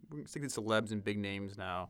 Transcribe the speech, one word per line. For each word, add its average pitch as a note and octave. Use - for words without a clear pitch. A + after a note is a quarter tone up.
we're D3
sticking C#3+
to A2+
celebs G#2+
and G#2
big G#2
names G2
now. F#2